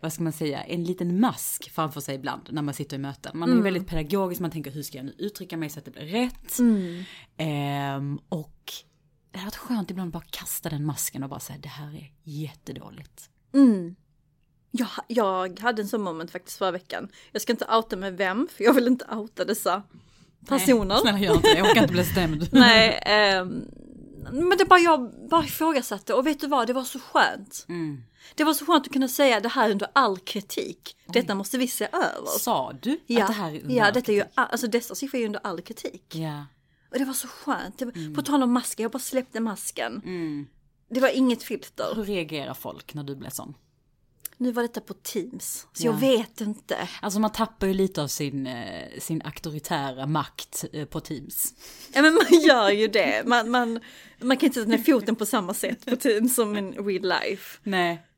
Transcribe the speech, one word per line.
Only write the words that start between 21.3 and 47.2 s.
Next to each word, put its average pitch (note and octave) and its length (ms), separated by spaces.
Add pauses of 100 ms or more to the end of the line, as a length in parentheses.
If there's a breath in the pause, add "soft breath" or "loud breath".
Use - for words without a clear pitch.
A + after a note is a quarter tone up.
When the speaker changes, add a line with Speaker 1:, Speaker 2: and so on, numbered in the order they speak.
Speaker 1:
inte - 180
det, - 40
jag F#3+ 100
orkar G#4+ 140
inte G3 120
bli F3 120
stämd. D#3+ 440
Speaker 2:
<laughs> - 20
Nej, A#3 540
ehm, G3 600 (680)
men F4 260
det F#4+ 80
bara, F#4 140
jag D4+ 500
bara E4 160
ifrågasatte, C4+ 680
och B3+ 140
vet D4 120
du D4+ 80
vad, C4 200
det B3 60
var B3+ 100
så B3+ 160
skönt. - 720
Speaker 1:
Mm. D#3 340 (320 soft breath)
Speaker 2:
Det D#4 80
var D#4 100
så D4+ 120
skönt E4 220
att - 60
kunna C4 140
säga, C4 320
"Det A3+ 100
här A#3+ 180
är A3+ 40
under G3+ 220
all A3 240
kritik. - 800 (120)
Speaker 1:
Oj. - 60
Speaker 2:
Detta G#3 220
måste G3 220
vi B3 100
se - 260
över." - 460
Speaker 1:
Sa E3+ 420
du C#4+ 260
Speaker 2:
Ja. A#3 140
Speaker 1:
att F#3+ 60
det A3 60
här G3 200
är D#3 80
under B3+ 140
Speaker 2:
Ja, A3+ 100
Speaker 1:
all - 80
Speaker 2:
detta B3 180
är G#3 40
ju G3+ 60
Speaker 1:
kritik? - 180
Speaker 2:
a-, B3 120
alltså A#3 160
dessa A#3 280
siffror C4+ 220
är B3 40
ju A3+ 40
under G#3 180
all F3 180
kritik. - 540
Speaker 1:
Ja. D3+ 300 (460)
Speaker 2:
Och B3 80
det C4+ 60
var C4 80
så B3+ 140
skönt. G3+ 500
Det C4 80
var, A#3 120
Speaker 1:
Mm. D#3 180
Speaker 2:
på - 60
tal C#4+ 220
om A#3+ 100
masken, A#3+ 300
jag A3+ 80
bara C4 80
släppte B3+ 400
masken. F3+ 640
Speaker 1:
Mm. D#3 420 (420)
Speaker 2:
Det A#3 100
var C4 100
inget B3 340
filter. - 520
Speaker 1:
Hur G#3+ 80
reagerar D#3+ 500
folk - 400
när D3+ 100
du C#3 120
blir C3 140
sån? - 240 (840)
Speaker 2:
Nu B3 140
var A#3+ 100
detta A#3 200
på - 120
Teams, - 800
så E3 140
Speaker 1:
Ja. A#3 40
Speaker 2:
jag G3+ 80
vet A#3+ 420
inte. - 480 (120)
Speaker 1:
Alltså G3+ 180
man G#3+ 120